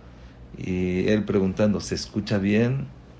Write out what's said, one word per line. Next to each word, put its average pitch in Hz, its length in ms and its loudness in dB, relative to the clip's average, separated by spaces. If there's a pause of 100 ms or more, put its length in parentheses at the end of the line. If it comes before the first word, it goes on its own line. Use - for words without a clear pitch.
(580)
y 90 480 -2
él 104 180 2
preguntando, 98 560 2
"¿Se - 140 -6
escucha 104 440 -4
bien?". 117 500 2 (320)